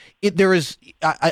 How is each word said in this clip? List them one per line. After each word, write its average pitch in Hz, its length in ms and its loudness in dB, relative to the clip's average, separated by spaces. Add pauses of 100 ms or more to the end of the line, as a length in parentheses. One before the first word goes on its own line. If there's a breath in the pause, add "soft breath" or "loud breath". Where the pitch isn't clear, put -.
(220 loud breath)
it, 202 160 -2
there 190 160 4
is, 165 240 -2 (260)
I, 156 180 0
I, 165 100 2